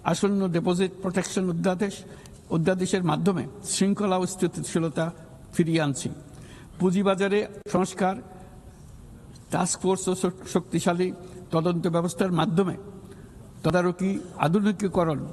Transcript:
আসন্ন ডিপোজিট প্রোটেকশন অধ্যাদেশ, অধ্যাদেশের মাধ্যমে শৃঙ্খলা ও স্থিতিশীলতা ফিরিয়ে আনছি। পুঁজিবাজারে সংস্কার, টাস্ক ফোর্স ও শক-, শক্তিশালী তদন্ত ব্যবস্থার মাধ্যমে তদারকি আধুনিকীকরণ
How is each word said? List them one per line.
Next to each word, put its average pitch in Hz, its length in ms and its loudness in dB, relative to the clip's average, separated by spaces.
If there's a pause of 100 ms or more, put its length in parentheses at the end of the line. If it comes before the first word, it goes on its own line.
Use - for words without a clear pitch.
আসন্ন 196 440 2
ডিপোজিট 180 440 2 (100)
প্রোটেকশন 185 480 0
অধ্যাদেশ, 180 440 0 (560)
অধ্যাদেশের 185 540 2
মাধ্যমে 165 440 2 (160)
শৃঙ্খলা 196 540 2
ও 180 80 2
স্থিতিশীলতা 165 880 -2 (420)
ফিরিয়ে 165 280 4
আনছি। 143 280 -2 (720)
পুঁজিবাজারে 196 680 4 (240)
সংস্কার, 190 440 2 (1400)
টাস্ক 180 280 0
ফোর্স 190 280 2
ও 185 80 2
শক-, - 380 -2
শক্তিশালী 175 580 2 (400)
তদন্ত 170 360 2
ব্যবস্থার 170 440 2
মাধ্যমে 175 460 2 (840)
তদারকি 180 560 2 (180)
আধুনিকীকরণ 175 960 2